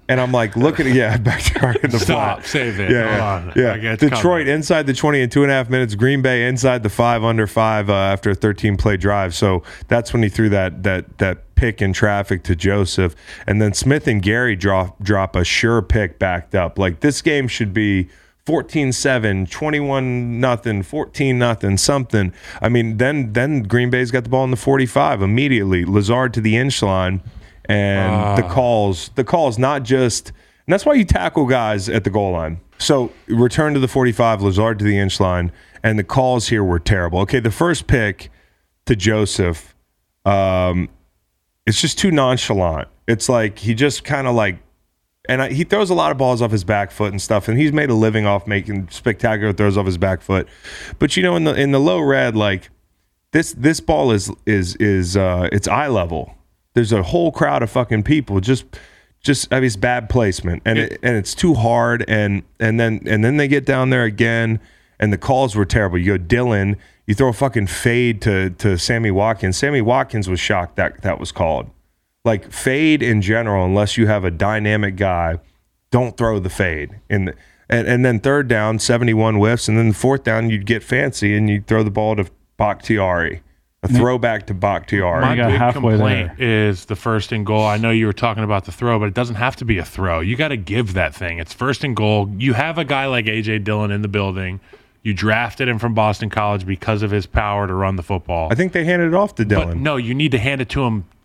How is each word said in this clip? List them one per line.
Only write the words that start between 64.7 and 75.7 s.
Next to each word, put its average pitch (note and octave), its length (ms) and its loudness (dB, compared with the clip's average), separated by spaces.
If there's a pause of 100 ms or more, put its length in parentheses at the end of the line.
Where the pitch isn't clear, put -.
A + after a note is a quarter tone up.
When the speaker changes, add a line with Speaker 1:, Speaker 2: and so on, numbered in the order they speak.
Speaker 1:
and G#2+ 120 2
the G2 60 0
calls C3 400 0
were G#2 80 2
terrible. F#2+ 320 0
You F#2 200 2
go F2 60 -6
Dylan, G#2 540 0 (280)
you G#2+ 100 2
throw C3+ 140 4
a A#2 40 0
fucking A#2 340 -2
fade A#2+ 540 0
to, F#2+ 300 0
to F#2+ 260 0
Sammy A2+ 340 0
Watkins. G2+ 460 0
Sammy C#3 240 0
Watkins A2+ 480 0
was F2+ 100 -2
shocked F2+ 380 -2
that F2 240 -2
that - 180 -2
was - 140 -10
called. D#2 360 -2 (580)
Like, A2+ 240 -2
fade D3+ 500 0
in A2+ 200 2
general, G#2 440 0
unless G2 320 2
you A2+ 100 4
have G#2 160 0
a F#2 80 0
dynamic G#2 640 -2
guy, E2+ 440 -2 (500)